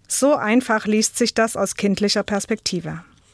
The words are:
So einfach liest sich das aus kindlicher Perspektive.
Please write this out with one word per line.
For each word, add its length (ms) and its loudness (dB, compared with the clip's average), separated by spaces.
So 280 2
einfach 500 0
liest 320 0
sich 160 2
das 240 0
aus 180 -2
kindlicher 460 0
Perspektive. 840 -4